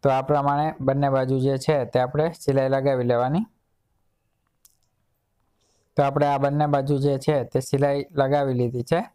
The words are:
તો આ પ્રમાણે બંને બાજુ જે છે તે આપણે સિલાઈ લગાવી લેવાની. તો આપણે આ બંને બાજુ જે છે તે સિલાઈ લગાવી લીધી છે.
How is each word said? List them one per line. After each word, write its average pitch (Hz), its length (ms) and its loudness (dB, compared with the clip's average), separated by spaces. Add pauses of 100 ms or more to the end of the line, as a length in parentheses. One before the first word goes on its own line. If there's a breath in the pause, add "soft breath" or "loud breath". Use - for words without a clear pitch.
તો 143 60 2
આ 131 120 2
પ્રમાણે 143 600 -2
બંને 139 280 0
બાજુ 135 300 0
જે 135 180 0
છે 135 280 0
તે 127 140 -2
આપણે 147 400 -2
સિલાઈ 135 300 0
લગાવી 135 340 0
લેવાની. 123 420 0 (2500)
તો 147 80 2
આપણે 143 240 2
આ 139 100 2
બંને 143 300 0
બાજુ 143 300 0
જે 139 200 0
છે 135 260 0
તે - 160 -2
સિલાઈ 143 520 0
લગાવી 139 420 0
લીધી 123 300 -2
છે. 175 320 -2